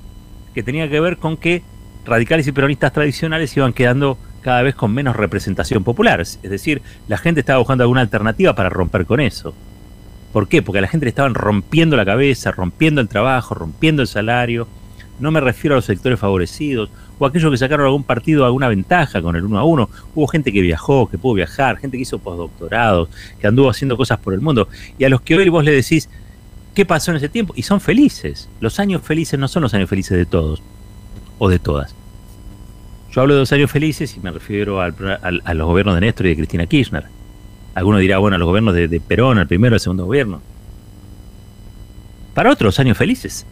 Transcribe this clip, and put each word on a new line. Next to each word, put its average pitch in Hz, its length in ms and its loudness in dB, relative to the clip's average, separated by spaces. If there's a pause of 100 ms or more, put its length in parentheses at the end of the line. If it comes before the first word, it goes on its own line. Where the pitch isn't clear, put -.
(540)
que 113 100 -6
tenía 147 260 -4
que 151 100 0
ver 175 160 0
con 160 220 -4
que 175 260 -2 (420)
radicales 123 420 2
y 147 40 -2
peronistas 139 400 0
tradicionales 156 640 -2
iban 131 160 2
quedando 131 460 2 (240)
cada 123 200 2
vez 135 140 0
con 110 180 0
menos 131 220 -2
representación 101 680 -2
popular. 156 340 2
Es - 220 -8
decir, 101 400 -4 (260)
la 107 100 -2
gente 156 220 0
estaba 131 200 2
buscando 123 260 2
alguna 127 160 4
alternativa 113 520 0
para 95 140 0
romper 90 380 -2
con 135 160 0
eso. - 320 -6 (800)
¿Por 104 160 0
qué? - 120 2
Porque 98 180 -2
a - 20 2
la 95 80 0
gente 151 160 -2
le 113 60 -2
estaban 139 240 0
rompiendo 143 600 2
la 110 80 4
cabeza, 117 480 0
rompiendo 143 480 0
el 110 80 0
trabajo, 117 480 0
rompiendo 139 460 0
el 113 80 -2
salario. 117 580 -2 (520)
No 147 120 -2
me 160 80 2
refiero 135 360 0
a - 20 4
los 113 80 0
sectores 113 340 -2
favorecidos 104 680 -2 (300)
o 143 60 0
a 135 40 2
aquellos 160 220 0
que 127 60 2
sacaron 139 280 2
algún 135 180 2
partido 135 420 2
alguna 127 220 2
ventaja 110 540 0
con 85 160 -2
el 87 80 -2
uno 104 140 0
a 117 40 0
uno. 151 260 2 (260)
Hubo 151 120 0
gente 143 240 -2
que 98 80 2
viajó, 95 480 2
que 92 120 -6
pudo 120 160 -2
viajar, 117 420 -2
gente 131 200 -8
que 127 40 -6
hizo 123 160 -8
postdoctorados, 87 920 -2 (300)
que 107 80 0
anduvo 127 220 4
haciendo 127 260 -2
cosas 120 240 0
por 95 140 -4
el 95 80 -2
mundo. 135 260 2 (300)
Y 131 80 2
a 135 40 6
los 127 120 2
que 160 160 2
hoy 196 120 4
vos 160 140 4
le 151 80 4
decís, 147 380 2 (640)
"¿Qué 196 100 4
pasó - 280 0
en 160 60 0
ese 143 120 -4
tiempo?", 226 260 -4
y 117 60 -6
son 202 180 0
felices. - 720 0 (100)
Los 113 200 -4
años 196 240 -2
felices 156 360 -2
no 139 80 -2
son 170 140 -2
los 127 140 -2
años 95 120 0
felices 95 300 -2
de 87 80 2
todos 78 380 -2 (760)
o 107 100 2
de 90 120 4
todas. 71 360 -4 (1160)
Yo 131 80 2
hablo 143 140 6
de 139 60 4
dos 127 100 0
años 143 180 4
felices 147 480 -4
y - 40 -16
me 92 100 -8
refiero 101 500 -4
al 85 140 -2
pro-, 95 260 -6
al, 90 240 -4
a 85 80 -2
los 80 140 -2
gobiernos 95 260 4
de 87 80 2
Néstor 110 240 0
y 90 40 4
de 80 60 2
Cristina 82 300 -2
Kirchner. 110 380 0 (720)
Alguno 98 240 2
dirá, 95 180 4
bueno, 98 200 2
a - 20 0
los 85 80 0
gobiernos 101 260 2
de, 85 140 2
de 82 120 -2
Perón, 123 380 2
al 87 80 2
primero, 113 300 2
al - 40 2
segundo 92 260 -4
gobierno. 104 360 -2 (1900)
Para 185 160 4
otros, 110 300 2
años 131 180 4
felices - 540 -2